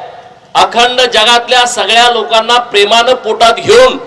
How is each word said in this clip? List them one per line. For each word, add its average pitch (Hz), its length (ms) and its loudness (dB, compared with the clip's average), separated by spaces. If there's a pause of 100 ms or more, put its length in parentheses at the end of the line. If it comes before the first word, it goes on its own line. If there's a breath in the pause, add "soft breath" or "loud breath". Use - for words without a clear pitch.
(560)
अखंड 240 460 0
जगातल्या 240 640 0
सगळ्या 226 440 0
लोकांना 226 480 0
प्रेमानं 233 560 0
पोटात 226 400 0
घेऊन 220 540 2